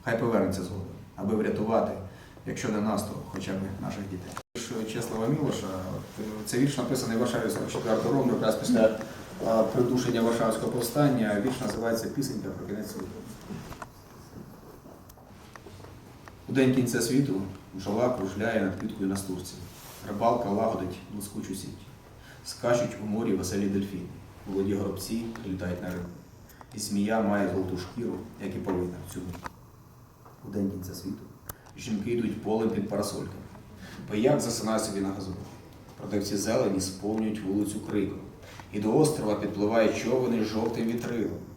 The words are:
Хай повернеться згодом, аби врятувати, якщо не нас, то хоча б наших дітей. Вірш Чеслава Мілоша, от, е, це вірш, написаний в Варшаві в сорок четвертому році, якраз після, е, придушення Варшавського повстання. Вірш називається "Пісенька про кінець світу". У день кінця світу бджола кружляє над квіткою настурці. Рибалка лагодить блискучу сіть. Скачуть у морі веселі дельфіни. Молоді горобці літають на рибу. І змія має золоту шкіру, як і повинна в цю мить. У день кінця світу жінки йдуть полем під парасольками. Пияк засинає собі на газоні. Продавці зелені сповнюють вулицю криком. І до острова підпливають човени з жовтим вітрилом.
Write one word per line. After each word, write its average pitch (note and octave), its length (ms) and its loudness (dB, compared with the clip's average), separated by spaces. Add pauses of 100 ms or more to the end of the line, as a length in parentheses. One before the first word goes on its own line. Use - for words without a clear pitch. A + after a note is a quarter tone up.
Хай A#2 160 2
повернеться G2 420 2
згодом, F#2 260 -6 (280)
аби G#2 200 0
врятувати, G#2+ 560 2 (560)
якщо - 220 -2
не G#2+ 120 2
нас, G#2 220 2
то - 80 -6 (200)
хоча F#2+ 200 -6
б G2 40 -2 (260)
наших G2 200 -4 (100)
дітей. F2+ 200 -8 (240)
Вірш A2+ 380 -4
Чеслава A2+ 340 -2
Мілоша, A#2+ 400 2 (280)
от, G2 300 -8
е, G#2+ 40 -6 (160)
це B2+ 120 -2
вірш, C#3 200 4
написаний A2+ 400 0
в - 20 2
Варшаві A2+ 280 2
в - 40 0
сорок - 200 -2
четвертому G#2+ 520 4
році, A2+ 100 6
якраз G#2+ 220 4
після, A2 440 6 (480)
е, A2+ 160 6 (100)
придушення B2 480 4
Варшавського A2+ 500 4
повстання. A#2 760 4
Вірш B2+ 160 0
називається A2+ 460 0
"Пісенька G#2 420 -2
про F2+ 180 -8
кінець G#2 240 -4
світу". - 160 -6 (3500)
У C3+ 40 -2
день B2+ 220 8
кінця A#2 260 4
світу A2+ 400 4 (320)
бджола G#2 360 2
кружляє G#2 520 0
над F#2+ 140 0
квіткою G2+ 340 -2
настурці. F#2+ 440 -4 (540)
Рибалка G#2 420 2
лагодить G2+ 480 0 (160)
блискучу G2 420 -6
сіть. F#2+ 140 -8 (760)
Скачуть - 580 2
у - 20 -6
морі G#2+ 300 2
веселі G2 340 0
дельфіни. G2 380 -2 (400)
Молоді G2 280 2
горобці G2+ 500 -2 (220)
літають F2+ 340 -2
на G2 60 -6
рибу. F2+ 180 -4 (680)
І - 60 -8
змія G#2 420 2
має G2+ 280 4
золоту F#2 280 0
шкіру, G#2 360 -4 (300)
як F#2 120 -4
і F2+ 40 -4
повинна F2+ 380 -2 (120)
в - 40 -12
цю F#2 60 -6
мить. F2+ 320 -8 (960)
У G2 40 -10
день G2 200 0
кінця F2+ 220 -8
світу - 300 -8 (540)
жінки - 340 -2
йдуть A2+ 300 0
полем A2 280 2
під G2+ 200 -2
парасольками. - 540 -4 (640)
Пияк B2 320 4
засинає A2 380 0
собі G2 220 -2
на G2 80 0
газоні. F#2 260 -6 (600)
Продавці G2+ 400 -2
зелені G2 440 2
сповнюють G#2+ 600 -2
вулицю G2 380 2
криком. - 400 0 (540)
І G#2 60 0
до A2 180 4
острова G#2+ 380 6
підпливають G#2 600 4
човени A#2 460 4
з G#2 40 2
жовтим A2+ 400 0
вітрилом. A2+ 520 0 (180)